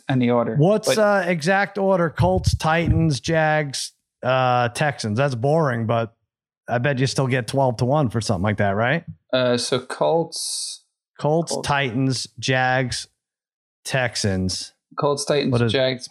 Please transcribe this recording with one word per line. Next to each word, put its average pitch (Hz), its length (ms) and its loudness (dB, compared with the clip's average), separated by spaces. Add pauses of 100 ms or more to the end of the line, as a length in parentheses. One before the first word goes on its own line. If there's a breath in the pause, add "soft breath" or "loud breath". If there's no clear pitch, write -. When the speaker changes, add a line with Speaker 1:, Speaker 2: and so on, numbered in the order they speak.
Speaker 1:
any 123 220 2
order. 117 260 0
Speaker 2:
What's, 214 380 2
Speaker 1:
But 220 40 2
Speaker 2:
uh, 208 320 4
exact 190 480 0
order? 190 320 2
Colts, 185 460 2
Titans, 160 640 2
Jags, 156 720 0 (320)
uh, 123 460 2
Texans. 120 480 -2
That's 139 160 0
boring, 131 520 0
but 113 300 -2 (520)
I 117 100 -2
bet 131 200 0
you 131 80 2
still 135 220 0
get 123 180 -2
twelve 131 300 0
to 127 80 -2
one 139 240 2
for 117 140 -2
something 95 200 -2
like 107 140 0
that, 101 200 2
right? 127 280 0 (280)
Speaker 1:
Uh, 123 260 2
so 123 200 -2
Colts, - 1040 -4 (360)
Speaker 2:
Colts, 160 320 0
Speaker 1:
Colts. 135 160 -6
Speaker 2:
Titans, 135 580 0 (120)
Jags, 127 680 0 (800)
Texans. 98 880 -2 (240)
Speaker 1:
Colts, 143 300 -2
Titans, 147 260 0
Speaker 2:
What 120 80 2
is 117 120 2
Speaker 1:
Jags, 131 380 -2